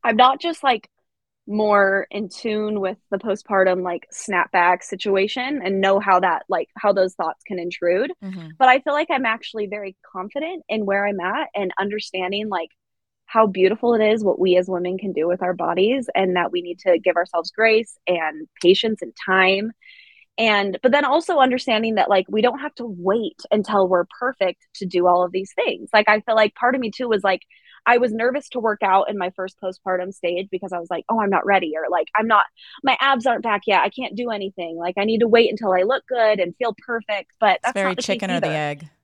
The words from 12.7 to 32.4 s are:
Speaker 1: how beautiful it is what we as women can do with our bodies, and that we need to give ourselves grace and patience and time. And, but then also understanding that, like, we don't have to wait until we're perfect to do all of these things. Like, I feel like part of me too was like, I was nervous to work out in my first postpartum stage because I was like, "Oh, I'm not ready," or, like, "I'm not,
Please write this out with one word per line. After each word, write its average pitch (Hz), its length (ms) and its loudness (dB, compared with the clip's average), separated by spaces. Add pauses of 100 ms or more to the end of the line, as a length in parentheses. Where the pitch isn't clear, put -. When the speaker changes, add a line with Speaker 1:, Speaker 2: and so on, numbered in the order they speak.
Speaker 1:
how 220 200 4
beautiful 196 480 2
it 214 80 2
is 214 220 2
what 190 140 2
we 180 180 4
as 180 120 2
women 180 300 -4
can 190 140 -6
do 156 160 -2
with 180 140 -2
our 180 120 -2
bodies, 185 600 0
and 185 220 2
that 175 160 0
we 175 100 -2
need 175 180 -10
to 175 180 4
give 170 180 0
ourselves 170 340 -2
grace 220 560 0
and 160 420 -4 (140)
patience 202 400 2
and 117 100 -14 (120)
time. 190 480 2 (680)
And, 202 440 0
but 240 100 2
then 294 120 2
also 311 340 0
understanding 240 560 2
that, 190 160 0
like, 190 180 2
we 214 140 0
don't 247 160 2
have 294 180 -10
to 240 100 -10
wait 196 540 -4 (100)
until 208 380 2
we're 180 160 2 (160)
perfect 220 540 -4
to 196 120 -10
do 175 200 0
all 180 180 4
of 180 80 -6
these 190 220 -6
things. - 380 -4
Like, 214 160 4
I 214 120 4
feel 220 140 -4
like 214 200 2
part 247 200 0
of 262 60 -2
me 226 100 -4
too 247 180 -8
was 208 160 0
like, 190 160 0 (460)
I 247 120 4
was 233 140 0
nervous 247 380 -4
to 247 100 -6
work 214 220 -2
out 190 260 4
in 208 80 -6
my 185 140 -4
first 190 320 -10
postpartum 185 500 -6
stage 180 380 -4
because 185 220 -8
I 175 80 -6
was 170 100 -14
like, 170 180 -6
"Oh, 226 120 0
I'm 202 100 0
not - 160 0
ready," 185 300 2
or, 156 120 -4
like, 170 280 -2
"I'm 220 100 0
not, 220 180 6 (380)